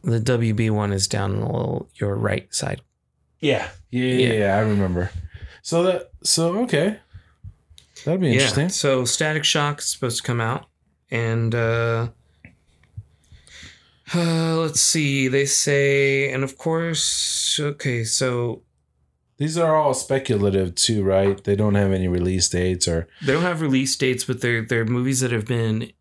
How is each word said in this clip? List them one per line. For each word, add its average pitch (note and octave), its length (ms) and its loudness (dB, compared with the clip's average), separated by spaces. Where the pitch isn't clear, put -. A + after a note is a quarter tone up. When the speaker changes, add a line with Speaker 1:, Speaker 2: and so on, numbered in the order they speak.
Speaker 1:
The A#2 160 2
W A#2 340 2
B A2 160 2
one G#2 240 0
is G2 140 0
down G2+ 280 -2
a G#2+ 100 -2
little, - 500 -4
your G2+ 200 -2
right G#2 380 -2
side. - 280 -4
Speaker 2:
Yeah. C3+ 300 0
Yeah, B2 140 -2
yeah, B2+ 220 2
Speaker 1:
Yeah. A2+ 120 2
Speaker 2:
yeah, G2+ 180 2
I - 40 4
remember. F#2+ 500 0
So E3+ 220 0
that, F3+ 280 -2
so, E3+ 400 0
okay. G#3 340 0
That'd F3+ 160 0
be F3 60 2
Speaker 1:
Yeah, C3 60 4
Speaker 2:
interesting. C3+ 360 2
Speaker 1:
so C3+ 360 0
Static D#3 380 -2
Shock D3 360 0
is - 80 -8
supposed A#2+ 300 -4
to - 60 -8
come A#2+ 180 -2
out, A2+ 260 -4
and, A#2 460 0
uh, A#2 540 0
uh, E3 440 0
let's D#3 240 0
see, C#3 460 2
they C#3 180 2
say, C#3 880 2
and C3 120 -2
of C3+ 160 -6
course, - 1000 -2
okay, C#3+ 440 -4
so A#2+ 580 -2
Speaker 2:
These D#3 200 -2
are D#3+ 180 4
all C#3+ 200 2
speculative G2+ 800 0
too, G#2+ 280 0
right? G2 400 2
They G2+ 120 2
don't G#2 200 2
have G2 160 4
any F#2 160 0
release F2+ 400 0
dates F2+ 400 0
or E2 200 -2
Speaker 1:
They C3+ 80 2
don't D#3+ 80 2
have F3 200 -2
release C3+ 360 0
dates, B2+ 260 0
but B2 180 -4
they're, A#2 200 0
they're A2+ 240 0
movies B2 360 0
that B2 100 0
have A2 160 -2
been A2+ 540 -2